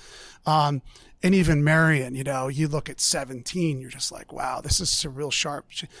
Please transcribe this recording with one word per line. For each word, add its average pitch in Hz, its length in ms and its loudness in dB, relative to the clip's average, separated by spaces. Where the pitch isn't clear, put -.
Um, 147 340 4
and 185 140 4
even 160 280 4
Marion, 151 520 4
you 135 80 -6
know, 135 260 -2
you 143 180 0
look 147 220 -4
at 135 100 -14
seventeen, 139 800 -2
you're 131 100 -14
just - 220 -8
like, - 220 -16
"Wow, 127 260 -6
this - 220 -2
is - 240 -2
a 156 40 -8
real 135 220 -8
sharp - 380 -4
sh-." - 160 -12